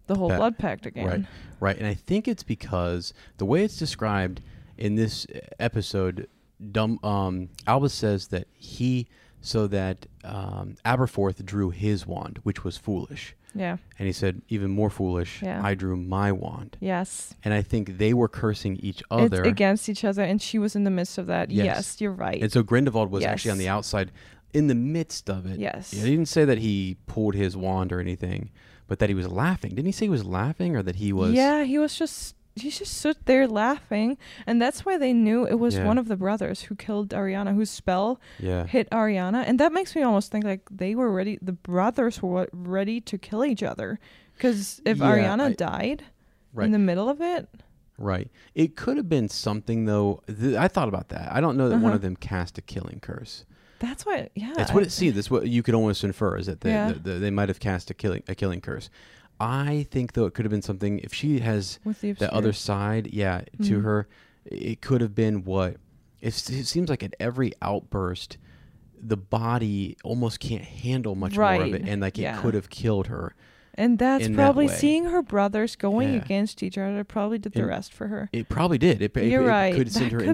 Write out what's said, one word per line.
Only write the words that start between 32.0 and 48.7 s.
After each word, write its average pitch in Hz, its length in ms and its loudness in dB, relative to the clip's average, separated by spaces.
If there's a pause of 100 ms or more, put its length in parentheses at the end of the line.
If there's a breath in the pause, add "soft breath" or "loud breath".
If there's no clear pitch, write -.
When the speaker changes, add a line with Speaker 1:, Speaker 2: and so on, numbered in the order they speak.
Speaker 1:
he 262 160 -8
just - 260 -8
stood 208 260 0
there 262 240 6
laughing, 226 720 0 (280 loud breath)
and 233 160 4
that's 262 220 0
why 381 140 2
they 254 160 2
knew 233 320 4
it 233 140 2
was 233 160 2
Speaker 2:
Yeah. 190 100 2
Speaker 1:
one 220 140 4
of 226 100 -2
the 196 80 -2
brothers 196 460 -2
who 202 120 -10
killed 208 360 -4
Ariana, 196 440 -2
whose 208 140 2
spell 202 500 0 (180 loud breath)
Speaker 2:
Yeah. 90 280 0
Speaker 1:
hit - 240 0
Ariana, 214 580 0
and 247 140 4
that 311 100 6
makes 370 240 -2
me 320 60 0
almost 214 300 2
think, 214 120 -2
like, 190 260 -4
they 196 240 -4
were 247 160 2
ready, 196 320 0
the 185 120 -4
brothers 220 680 0
were 180 300 0
ready 190 500 -2
to 208 160 -6
kill 220 280 -2
each 254 180 0
other, 127 340 -4 (420 soft breath)
'cause 208 440 0
if 226 140 2
Speaker 2:
Yeah, - 120 2
Speaker 1:
Ariana 208 320 4
Speaker 2:
I 277 120 2
Speaker 1:
died 233 500 -4 (500)
Speaker 2:
Right. 202 120 -2
Speaker 1:
in 214 60 4
the 208 80 4
middle 190 280 4
of 294 140 0
it. 349 260 -2 (500)
Speaker 2:
Right. 98 320 -2 (260 soft breath)
It 160 200 2